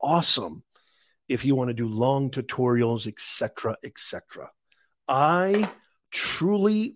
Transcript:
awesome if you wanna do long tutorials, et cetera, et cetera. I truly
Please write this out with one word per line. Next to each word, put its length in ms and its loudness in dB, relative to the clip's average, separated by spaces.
awesome 640 0
if 160 -2
you 120 4
wanna 160 -2
do 160 -4
long 420 0
tutorials, 800 0
et 100 -8
cetera, 640 -6
et 140 -16
cetera. 540 -12
I 600 2
truly 840 0